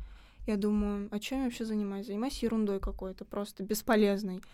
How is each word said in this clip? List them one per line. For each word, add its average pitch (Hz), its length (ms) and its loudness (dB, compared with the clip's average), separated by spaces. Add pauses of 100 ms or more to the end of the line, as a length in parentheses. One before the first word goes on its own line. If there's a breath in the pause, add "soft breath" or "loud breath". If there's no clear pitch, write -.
(480 soft breath)
я 220 80 2
думаю, 208 560 2
«А 202 80 -2
чем 262 200 -2
я 269 60 0
вообще 240 200 -2
занимаюсь? 208 420 -2
Занимаюсь 220 340 -2
ерундой 220 380 2
какой-то, 190 460 -6
просто - 380 -6
бесполезной. 208 800 4 (120 soft breath)